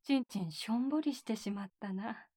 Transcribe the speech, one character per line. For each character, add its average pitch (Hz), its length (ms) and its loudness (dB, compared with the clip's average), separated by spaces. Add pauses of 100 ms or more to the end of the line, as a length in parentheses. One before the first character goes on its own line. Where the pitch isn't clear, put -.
ち 269 120 6
ん 240 40 0
ち - 160 -6
ん 165 140 -2
し - 160 -8
ょ 226 60 4
ん 254 120 2
ぼ 302 140 2
り 294 120 2
し - 80 -8
て 220 140 0
し 208 160 -4
ま 202 140 -4
っ 190 60 -14 (100)
た 196 100 -4
な。 208 460 -6